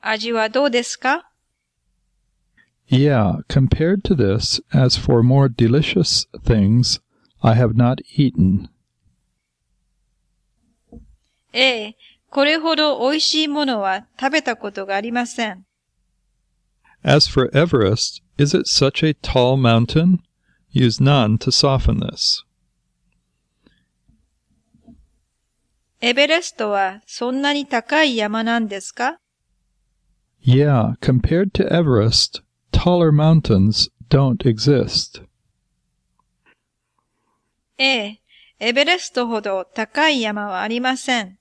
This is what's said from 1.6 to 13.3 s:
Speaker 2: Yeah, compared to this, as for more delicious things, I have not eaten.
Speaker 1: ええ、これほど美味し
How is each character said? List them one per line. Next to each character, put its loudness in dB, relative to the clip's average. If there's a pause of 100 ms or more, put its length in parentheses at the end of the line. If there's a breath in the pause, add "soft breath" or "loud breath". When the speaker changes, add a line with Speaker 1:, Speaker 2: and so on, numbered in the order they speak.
Speaker 2:
Yeah, 2
compared 0
to 0
this, 0 (120)
as 2
for 2
more 4
delicious 0 (180)
things, 2 (400)
I 4
have 2
not 0 (140)
eaten. 0 (2750)
Speaker 1:
え -2
え、 -20 (340 soft breath)
こ 0
れ 0
ほ -2
ど 0 (100)
美 -2
味 -2
し -2